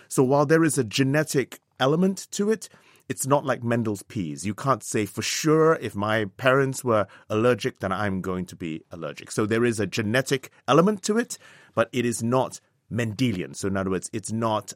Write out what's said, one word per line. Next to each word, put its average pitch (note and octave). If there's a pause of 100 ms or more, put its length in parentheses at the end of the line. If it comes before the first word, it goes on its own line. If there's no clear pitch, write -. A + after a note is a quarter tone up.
So -
while C#3
there D#3+
is D3
a B2+
genetic C3+ (220)
element F3
to G3+
it, - (420)
it's -
not C#3
like B2
Mendel's A#2
peas. D#2+
You G#2
can't B2+
say A2
for G2+
sure, D#3+
"If G#2+
my G#2+ (100)
parents C3+
were A2 (200)
allergic, A#2
then F#2+
I'm F#2+
going F#2
to E2+
be D#2+
allergic." D#2+
So A#2
there A2
is A2+
a G2+
genetic A#2+ (180)
element F3
to G#3+
it, - (380)
but -
it B2
is A2+
not A#2 (320)
Mendelian. G#2+
So -
in G2
other F#2+
words, F2+
it's G#2+
not, A2